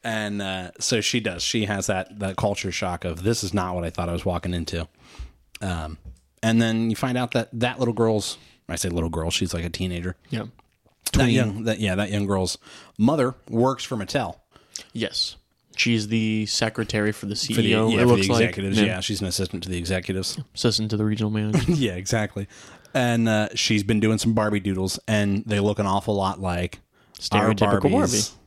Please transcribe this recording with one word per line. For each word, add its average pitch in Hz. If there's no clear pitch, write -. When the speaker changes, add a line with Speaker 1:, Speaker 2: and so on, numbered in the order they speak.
Speaker 1:
And, 104
uh, 92
so 113
she 117
does. 90
She 107
has 98
that, 95
that 98
culture 101
shock 87
of, 85
"This 110
is 92
not 92
what 87
I 82
thought 87
I 87
was 85
walking 90
into." 85
Um, 82
and 113
then 113
you 107
find 127
out 123
that 117
that 123
little 117
girl's, 110
I 85
say 87
little 85
girl, 82
she's, -
like, 85
a 87
teenager. 90
Speaker 2:
Yeah. 110
Speaker 1:
That 131
Speaker 2:
Tween. 120
Speaker 1:
young, 113
that, 113
yeah, 98
that 101
young 101
girl's 95
mother 131
works 120
for 123
Mattel. 104
Speaker 2:
Yes. -
She's 113
the 110
secretary 107
for -
the 104
Speaker 1:
For -
the, 113
Speaker 2:
C 113
E 113
O, 110
Speaker 1:
yeah, 117
Speaker 2:
it -
Speaker 1:
for 120
Speaker 2:
looks 101
Speaker 1:
the 98
Speaker 2:
like. 117
Speaker 1:
executives, 98
Speaker 2:
Yeah. 104
Speaker 1:
yeah, 92
she's 98
an 98
assistant 90
to 85
the 90
executives. 92
Speaker 2:
Assistant 110
to 110
the 104
regional 107
manager. 107
Speaker 1:
<laughs> -
Yeah, 131
exactly. 98
And, 117
uh, 107
she's 107
been 107
doing 110
some 113
Barbie 104
doodles, 95
and 104
they 104
look 101
an 101
awful 98
lot 95
like 90
our 107
Speaker 2:
Stereotypical 101
Speaker 1:
Barbie's 123
Speaker 2:
Barbie. -